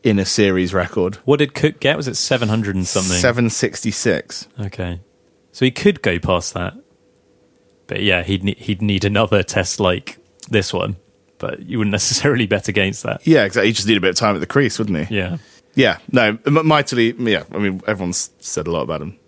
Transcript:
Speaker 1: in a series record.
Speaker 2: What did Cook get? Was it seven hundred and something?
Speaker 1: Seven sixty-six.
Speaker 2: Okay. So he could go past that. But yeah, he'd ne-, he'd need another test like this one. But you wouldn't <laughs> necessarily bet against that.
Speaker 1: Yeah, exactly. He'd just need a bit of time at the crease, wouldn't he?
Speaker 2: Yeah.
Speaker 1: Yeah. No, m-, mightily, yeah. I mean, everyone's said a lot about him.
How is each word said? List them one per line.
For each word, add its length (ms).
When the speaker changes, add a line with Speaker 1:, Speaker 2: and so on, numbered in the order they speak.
Speaker 1:
in 160
a 80
series 480
record. 400
Speaker 2:
What 140
did 160
Cook 260
get? 160
Was 120
it 80
seven 340
hundred 260
and 100
something? 300
Speaker 1:
Seven 320
sixty-six. 1000
Speaker 2:
Okay. 400
So 120
he 60
could 320
go 160
past 340
that. 220
But 160
yeah, 200
he'd 220
ne-, 120
he'd 260
need 240
another 360
test 380
like 380
this 240
one. 220
But 220
you 180
wouldn't 140
<laughs> 80
necessarily 460
bet 220
against 360
that. 220
Speaker 1:
Yeah, 180
exactly. 240
He'd 80
just 120
need 80
a 40
bit 100
of 60
time 180
at 60
the 60
crease, 320
wouldn't 300
he? 80
Speaker 2:
Yeah. 220
Speaker 1:
Yeah. 240
No, 320
m-, 220
mightily, 520
yeah. 340
I 60
mean, 280
everyone's 440
said 260
a 40
lot 120
about 180
him. 260